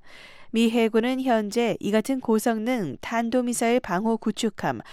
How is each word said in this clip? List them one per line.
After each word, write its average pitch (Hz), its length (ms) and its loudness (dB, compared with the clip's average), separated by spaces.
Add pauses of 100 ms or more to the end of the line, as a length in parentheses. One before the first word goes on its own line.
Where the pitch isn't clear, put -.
(560)
미 226 140 4
해군은 226 540 2
현재 226 560 0
이 - 100 -4
같은 220 300 0
고성능 220 840 0
탄도미사일 233 760 0
방호 220 380 0
구축함 190 640 -2 (120)